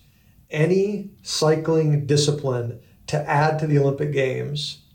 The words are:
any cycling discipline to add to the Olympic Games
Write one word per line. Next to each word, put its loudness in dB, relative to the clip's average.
any 0
cycling 2
discipline 0
to -4
add 2
to -2
the 4
Olympic 0
Games -4